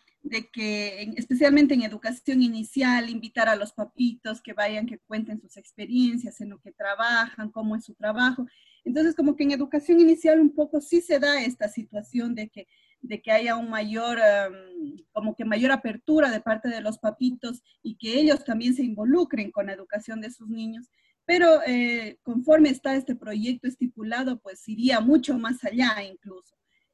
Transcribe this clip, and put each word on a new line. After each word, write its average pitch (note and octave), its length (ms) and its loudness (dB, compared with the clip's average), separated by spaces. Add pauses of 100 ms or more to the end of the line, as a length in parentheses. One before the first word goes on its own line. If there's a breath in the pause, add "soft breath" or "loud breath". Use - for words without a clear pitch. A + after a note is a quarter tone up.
(220)
de A#3+ 260 -8
que, G#3 540 -8
en, A3 160 -10
especialmente C#4 560 4
en A#3+ 80 4
educación A3+ 580 -4
inicial, A#3 680 0
invitar A3+ 380 -2
a G#3+ 80 2
los G#3 160 -8
papitos A#3 680 -4
que A3 140 -16
vayan, G#3+ 320 -4
que A3 120 -12
cuenten G#3+ 420 -10
sus - 160 -20
experiencias, A#3+ 840 -6
en G#3 100 -12
lo G3 100 -20
que F#3 120 -20
trabajan, G#3+ 760 -4
cómo A3 260 -6
es A3 80 -10
su - 100 -20
trabajo. B3 520 -2 (380 loud breath)
Entonces, D#4 300 0
como D4 220 2
que D4 80 -2
en C#4+ 80 2
educación D4 480 2
inicial D#4+ 400 6
un D4 140 6
poco D4 260 0
sí E4+ 220 0
se D4 160 0
da C#4+ 240 0
esta A3+ 260 -4
situación A3+ 680 -6
de G#3+ 140 -8
que, G3 180 -20 (360)
de - 180 -10
que A3 120 -2
haya A3+ 240 2
un A#3 120 -8
mayor, A3+ 500 -4
em, G3 760 0 (160)
como G#3+ 240 -4
que A3+ 80 -8
mayor A3+ 280 0
apertura C4+ 580 2
de A3 100 -4
parte A3 300 -4
de A3+ 100 -8
los G#3+ 180 -6
papitos B3 640 -4 (200)
y - 140 -10
que A3+ 220 -4
ellos D4 260 4
también A#3+ 300 -2
se C#4 80 -2
involucren A3+ 680 0
con G3 160 -4
la G3 80 -8
educación G#3+ 480 -12
de B3 80 -14
sus A3 180 -18
niños. A3+ 420 -10 (360)
Pero, E4+ 400 6
eh, A#3+ 560 -2
conforme C#4 480 6
está C4+ 260 -4
este C4 180 -4
proyecto A#3 540 -6
estipulado, B3 720 -6
pues - 280 -20
iría A3+ 320 0
mucho B3+ 380 4
más A#3 260 -6
allá A3 380 -2
incluso. F#3+ 520 -20 (400)